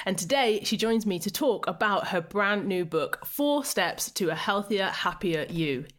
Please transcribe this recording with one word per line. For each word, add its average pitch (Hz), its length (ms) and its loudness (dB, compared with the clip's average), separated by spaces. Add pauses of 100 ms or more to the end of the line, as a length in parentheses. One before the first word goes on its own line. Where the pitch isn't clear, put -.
And 190 120 0
today 220 480 2
she 220 100 0
joins 226 300 2
me 180 140 0
to 196 120 -4
talk 240 360 0
about 196 420 0
her 185 100 0
brand 202 480 0
new 185 160 0
book, 160 420 -2
Four 285 380 0
Steps - 480 -2
to 175 180 0
a 160 60 -2
Healthier, 202 520 0
Happier 170 640 -2
You. 147 360 -2 (140)